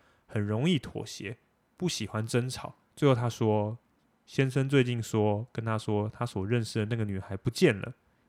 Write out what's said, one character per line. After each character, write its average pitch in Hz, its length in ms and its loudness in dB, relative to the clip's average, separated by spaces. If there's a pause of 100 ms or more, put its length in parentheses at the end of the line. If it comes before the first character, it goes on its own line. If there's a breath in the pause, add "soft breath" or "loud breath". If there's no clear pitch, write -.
(260 soft breath)
很 104 180 -2
容 110 240 0
易 175 120 2
妥 - 260 -8
协， - 320 -12 (400)
不 180 100 -4
喜 113 200 -4
欢 110 180 -4
争 123 240 0
吵。 - 240 -10 (220)
最 147 120 2
后 135 60 8
她 120 160 2
说， 107 480 0 (480)
先 135 240 0
生 135 180 0
最 135 160 6
近 120 160 0
说， 107 520 2
跟 113 120 -8
她 113 140 -2
说 107 320 0
她 - 160 -6
所 98 220 -4
认 117 180 2
识 - 140 -4
的 107 80 0
那 120 80 -2
个 113 100 -2
女 98 140 -4
孩 98 180 -8
不 120 140 -4
见 120 280 4
了， 123 140 -8 (360)